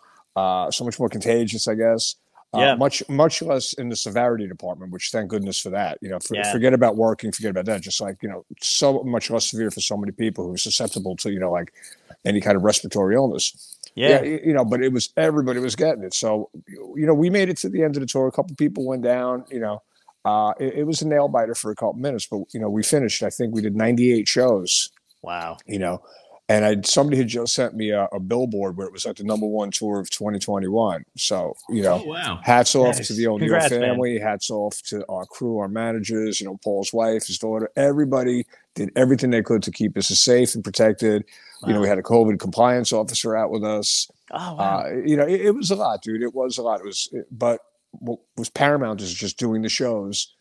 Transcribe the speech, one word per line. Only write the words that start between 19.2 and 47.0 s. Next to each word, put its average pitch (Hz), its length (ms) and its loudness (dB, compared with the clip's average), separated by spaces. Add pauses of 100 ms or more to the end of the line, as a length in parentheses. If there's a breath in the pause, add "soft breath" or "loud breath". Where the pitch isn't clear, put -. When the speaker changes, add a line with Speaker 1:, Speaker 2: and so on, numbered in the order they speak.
Speaker 1:
you 127 80 -8
know. 104 240 -6 (420 soft breath)
Uh, 107 340 2
it, 135 200 -2
it 151 40 0
was 156 180 -2
a 156 60 -2
nail 147 220 2
biter 113 260 0
for 107 160 -4
a 104 40 -8
couple 110 180 -2
minutes, 123 360 -6
but, 107 100 -4 (120)
you 113 80 -8
know, 104 100 -2
we 107 140 0
finished. 131 400 2
I 101 60 -2
think 117 260 -4
we 110 60 0
did 104 140 -2
ninety-eight 117 520 4
shows. 117 600 2 (320)
Speaker 2:
Wow. 85 440 -8
Speaker 1:
You 101 140 -6
know, 90 220 -4 (480 loud breath)
and 107 160 4
I, 104 180 2
somebody 139 340 2
had 123 120 2
just 117 240 -2
sent 123 200 -2
me 107 180 -4
a, 101 200 0
a 98 80 -6
billboard 101 560 -2
where 95 100 -8
it 87 60 -10
was, 95 140 -10
like, 107 100 -6
the 104 80 -12
number 107 220 -2
one 107 260 -2
tour 104 260 -2
of 92 120 -6
twenty 104 280 -4
twenty-one. 98 680 -2 (100)
So, 90 400 -4 (140)
you 113 120 0
know, 92 220 2
Speaker 3:
Oh, 151 60 -8
wow. 151 340 -6
Speaker 1:
hats 120 320 6
off 123 220 4
Speaker 2:
Nice. 120 100 -6
Speaker 1:
to 113 60 -6
the 113 140 0
O'Neill 107 200 0
Speaker 2:
Congrats, 156 240 4
man. 120 80 0
Speaker 1:
family, 123 400 0
hats 104 320 -4
off 104 380 -4
to 104 180 -6
our 92 180 -6
crew, 117 320 -4
our 101 120 -2
managers, 110 720 -2
you 98 60 -10
know, 95 140 -10
Paul's 98 300 -2
wife, 113 360 2
his - 120 -6
daughter, 110 380 -2
everybody 131 680 2 (300 soft breath)
did 104 220 -4
everything 131 320 4
they 117 120 4
could 104 220 2
to 98 80 -6
keep 107 260 -2
us 98 120 0
safe 123 440 4
and 113 120 -6
protected. 107 580 2 (420 loud breath)
You - 40 0
know, 110 60 4
Speaker 2:
Wow. 104 80 4
Speaker 1:
we 98 40 4
had 101 100 4
a 95 60 -4
covid 110 360 6
compliance 117 520 2
officer 110 460 -2
out - 140 0
with 107 120 -2
us. 107 480 -2 (200)
Speaker 2:
Oh, 175 240 -8
wow. 98 300 0
Speaker 1:
Uh, 69 40 -6 (160)
you 151 100 4
know, 143 100 4
it, 185 160 2
it 208 140 4
was 240 160 -4
a 196 40 2
lot, 139 260 -2
dude. 110 220 -4
It 123 120 -4
was 127 220 -2
a 127 40 -6
lot. 110 200 0
It 95 40 -14
was, - 280 -6